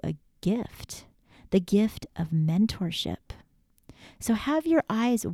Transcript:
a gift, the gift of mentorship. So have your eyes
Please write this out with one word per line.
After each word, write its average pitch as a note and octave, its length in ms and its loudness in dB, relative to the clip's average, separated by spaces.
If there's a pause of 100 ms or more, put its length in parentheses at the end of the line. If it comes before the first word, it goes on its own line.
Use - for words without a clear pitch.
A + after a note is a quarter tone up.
a - 120 -4 (260)
gift, - 640 -4 (460)
the F#3+ 100 4
gift G3+ 440 0 (120)
of E3 140 -4
mentorship. E3 1000 0 (880)
So - 140 0
have D#4 340 0
your D#4+ 220 4
eyes A3+ 440 2